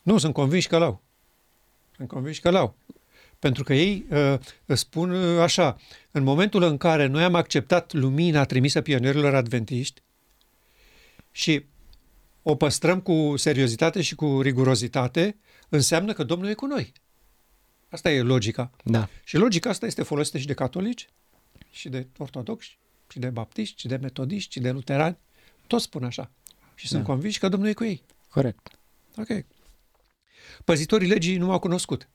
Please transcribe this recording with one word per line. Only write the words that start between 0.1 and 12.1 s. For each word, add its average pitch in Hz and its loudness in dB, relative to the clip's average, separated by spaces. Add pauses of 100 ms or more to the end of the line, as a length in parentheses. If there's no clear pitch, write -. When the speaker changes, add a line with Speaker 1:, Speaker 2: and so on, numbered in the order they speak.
Speaker 1:
sunt 147 0
convinși 147 0
că 170 2
l-au. 156 0 (920)
Sunt - -14
convinși 139 -10
că - 2
l-au. 175 2 (640)
Pentru 139 0
că 143 0
ei, 185 2
uh, 139 2 (260)
îți 135 0
spun, 175 -4
uh, 175 0
așa: 170 2 (340)
"În 143 0
momentul 175 4
în 156 4
care 156 2
noi 139 2
am 180 4
acceptat 170 0
lumina 147 2
trimisă 135 2
pionierilor 139 2
adventiști 123 -4 (1300)
și 147 0 (760)